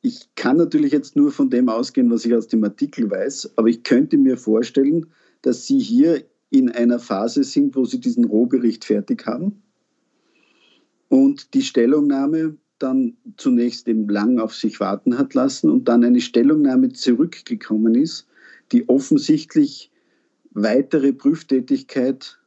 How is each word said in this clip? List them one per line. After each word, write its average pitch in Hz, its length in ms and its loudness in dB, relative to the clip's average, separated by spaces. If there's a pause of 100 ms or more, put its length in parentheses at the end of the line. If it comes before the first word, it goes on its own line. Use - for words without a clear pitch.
Ich - 320 -6
kann 131 220 0
natürlich 156 360 2
jetzt 147 240 -2
nur 143 160 2
von 135 180 0
dem 123 180 2
ausgehen, 120 420 0
was 113 140 -2
ich 117 100 0
aus 113 140 -2
dem 113 140 0
Artikel 110 480 -4
weiß, 95 460 -8
aber 110 120 2
ich 117 140 -2
könnte 135 360 2
mir 131 180 4
vorstellen, 135 720 0 (360)
dass - 240 -4
sie 135 120 2
hier 131 460 2 (260)
in 131 200 2
einer 120 280 0
Phase 117 460 -2
sind, 139 300 -2
wo 131 100 0
sie 123 160 -6
diesen 120 240 0
Rohbericht 117 600 0
fertig 107 420 -4
haben 180 360 -6 (1500)
und - 460 0
die 135 80 0
Stellungnahme 147 920 0 (220)
dann 131 380 -4 (220)
zunächst 120 500 -2
eben 110 180 0
lang 104 320 0
auf 113 160 -4
sich - 260 -6
warten 104 380 -2
hat 135 140 -2
lassen 135 380 0
und 123 180 0
dann 120 160 4
eine 123 160 4
Stellungnahme 131 720 2
zurückgekommen 113 1000 -2
ist, 151 340 -2 (420)
die 120 180 2
offensichtlich 147 1000 0 (600)
weitere 135 640 0
Prüftätigkeit 135 1300 -4